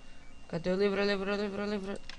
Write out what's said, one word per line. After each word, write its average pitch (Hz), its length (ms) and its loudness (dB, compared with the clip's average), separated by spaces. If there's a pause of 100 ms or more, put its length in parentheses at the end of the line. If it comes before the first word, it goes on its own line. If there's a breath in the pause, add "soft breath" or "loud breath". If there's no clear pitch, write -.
(480 soft breath)
Cadê 170 220 0
o 190 60 4
livro, 202 280 4
livro, 202 320 2
livro, 202 340 0
livro? 202 280 -2 (200)